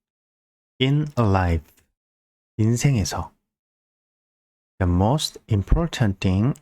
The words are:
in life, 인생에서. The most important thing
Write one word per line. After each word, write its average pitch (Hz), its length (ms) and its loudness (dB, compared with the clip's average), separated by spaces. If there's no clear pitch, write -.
in 143 280 0
life, 92 480 0
인생에서. 113 800 -2
The 92 100 0
most 101 520 0
important 110 680 -2
thing 101 400 0